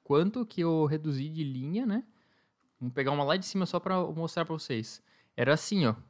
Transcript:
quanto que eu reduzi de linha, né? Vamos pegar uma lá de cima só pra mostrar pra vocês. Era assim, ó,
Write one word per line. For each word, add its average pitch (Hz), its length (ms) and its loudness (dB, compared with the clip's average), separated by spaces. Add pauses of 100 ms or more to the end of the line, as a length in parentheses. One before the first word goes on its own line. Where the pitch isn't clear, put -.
quanto 190 400 4
que - 160 -8
eu 160 240 4
reduzi 151 460 0
de 160 120 -4
linha, 147 440 -4
né? 220 200 -2 (720)
Vamos 123 160 -6
pegar 139 180 0
uma 143 120 2
lá 151 120 2
de 190 100 -4
cima 190 180 -2
só 175 160 -2
pra 185 180 0 (140)
mostrar 165 320 -2
pra 160 80 -6
vocês. 123 500 -6 (320)
Era 131 200 4
assim, 170 320 2
ó, 107 100 4 (140)